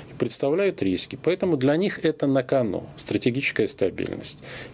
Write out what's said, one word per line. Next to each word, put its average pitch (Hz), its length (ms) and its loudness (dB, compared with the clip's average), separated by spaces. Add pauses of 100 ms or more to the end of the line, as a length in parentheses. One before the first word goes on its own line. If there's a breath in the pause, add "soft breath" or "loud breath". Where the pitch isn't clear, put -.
И - 80 -18
представляют 160 640 0
риски. 95 400 0
Поэтому 180 360 2
для 135 180 4
них 185 300 0
это 156 200 0
на 135 180 4
кону, 117 400 0 (120)
стратегическая 117 720 0
стабильность. - 720 -2 (340 loud breath)